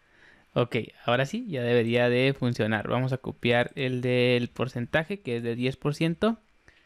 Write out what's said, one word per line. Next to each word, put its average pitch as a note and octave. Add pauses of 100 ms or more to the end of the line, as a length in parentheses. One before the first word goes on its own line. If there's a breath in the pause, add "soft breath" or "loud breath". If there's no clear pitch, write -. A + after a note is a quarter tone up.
(540 soft breath)
Ok, B2 (280)
ahora B2
sí, A#3+
ya C3+
debería A#2+
de B2+
funcionar. A2
Vamos C3
a B2+
copiar A#2+
el B2+
del B2
porcentaje, D3+
que A#2+
es A#2
de A#2
diez B2+
por D3
ciento, E3+ (480 soft breath)